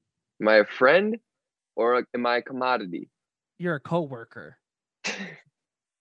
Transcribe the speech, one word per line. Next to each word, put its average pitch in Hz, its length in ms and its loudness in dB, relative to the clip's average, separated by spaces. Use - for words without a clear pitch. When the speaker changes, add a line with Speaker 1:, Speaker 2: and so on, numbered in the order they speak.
Speaker 1:
Am 107 60 2
I 110 80 8
a 104 100 8
friend 190 500 4
or 120 240 0
a, 117 140 -6
am 123 120 -4
I 120 120 0
a 117 40 -6
commodity? 127 680 -4
Speaker 2:
You're 170 180 -4
a 131 40 -8
coworker. 120 840 -8
<laughs> - 480 -16